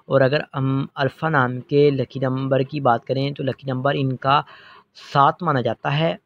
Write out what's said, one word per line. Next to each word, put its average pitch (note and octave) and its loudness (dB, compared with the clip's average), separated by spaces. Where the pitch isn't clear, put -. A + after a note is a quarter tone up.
और C3+ 4
अगर C3+ 2
हम C3+ -2
अल्फ़ा D3 -4
नाम B2+ 0
के C#3+ 4
लकी C3 -6
नंबर C3 0
की C#3+ -6
बात A#2+ 2
करें C3+ -4
तो D3 -8
लकी C3 -6
नंबर C3 -2
इनका C3+ 0
सात D3 4
माना D3 0
जाता A#2 -4
है। E3 -2